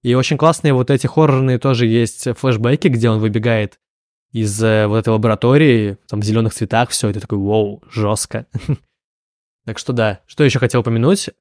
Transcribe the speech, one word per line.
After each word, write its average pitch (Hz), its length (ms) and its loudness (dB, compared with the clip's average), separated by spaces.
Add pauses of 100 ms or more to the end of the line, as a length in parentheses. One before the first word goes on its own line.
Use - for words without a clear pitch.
И 120 120 0
очень 131 220 0
классные 151 380 2
вот 127 160 0
эти 139 160 2
хоррорные 131 520 2
тоже 123 280 0
есть 113 500 0
флешбеки, 127 520 0
где 120 220 2
он 110 100 0
выбегает 107 580 -2 (540)
из, 107 300 -2
э, 110 240 2
вот 107 120 0
этой 113 160 -2
лаборатории, 113 840 2 (120)
там 104 120 -6
в 104 40 -4
зелёных 110 300 0
цветах 113 360 -2
всё, - 180 -2
и 101 60 -2
ты 101 60 -8
такой: 104 180 -6
«Воу, 101 520 -2
жёстко». 110 600 -4
<laughs> - 340 -8 (800)
Так 110 120 -12
что - 140 -8
да. 110 340 -2
Что - 180 0
ещё 135 160 2
хотел 123 200 0
упомянуть? 120 500 0 (100)